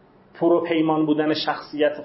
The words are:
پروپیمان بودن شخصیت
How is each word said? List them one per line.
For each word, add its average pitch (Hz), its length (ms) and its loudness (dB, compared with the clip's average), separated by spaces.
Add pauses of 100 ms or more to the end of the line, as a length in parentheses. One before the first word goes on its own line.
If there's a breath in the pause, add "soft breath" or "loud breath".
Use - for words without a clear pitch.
(400)
پروپیمان 165 680 2
بودن 151 280 0
شخصیت 147 600 -2 (120)